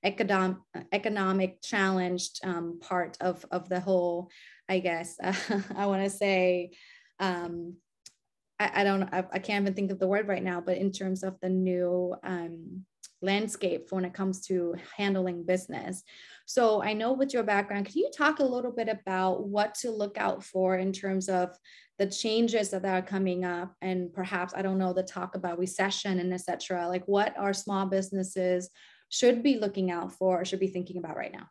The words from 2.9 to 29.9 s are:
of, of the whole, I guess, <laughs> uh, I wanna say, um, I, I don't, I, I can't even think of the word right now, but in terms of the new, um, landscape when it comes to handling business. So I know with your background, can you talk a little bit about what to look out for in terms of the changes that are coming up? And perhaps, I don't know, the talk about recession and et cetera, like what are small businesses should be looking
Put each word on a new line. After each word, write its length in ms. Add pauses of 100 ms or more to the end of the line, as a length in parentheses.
of, 300
of 180
the 120
whole, 500 (380)
I 100
guess, 400
<laughs> 40
uh, 120 (400)
I 120
wanna 240
say, 600 (480)
um, 560 (840)
I, 160
I 80
don't, 180
I, 300
I 80
can't 240
even 100
think 160
of 80
the 80
word 220
right 160
now, 160
but 160
in 160
terms 320
of 180
the 60
new, 760
um, 600 (360)
landscape 680
when 140
it 100
comes 320
to 300 (200)
handling 480
business. 600 (420)
So 380
I 80
know 220
with 200
your 80
background, 440
can 100
you 200
talk 220
a 60
little 260
bit 180
about 600
what 320
to 100
look 280
out 260
for 320
in 160
terms 360
of 200 (500)
the 80
changes 640
that 140
are 180
coming 420
up? 380
And 300
perhaps, 440
I 60
don't 160
know, 140
the 100
talk 320
about 240
recession 640
and 120
et 100
cetera, 440
like 200
what 300
are 160
small 340
businesses 840 (380)
should 340
be 160
looking 320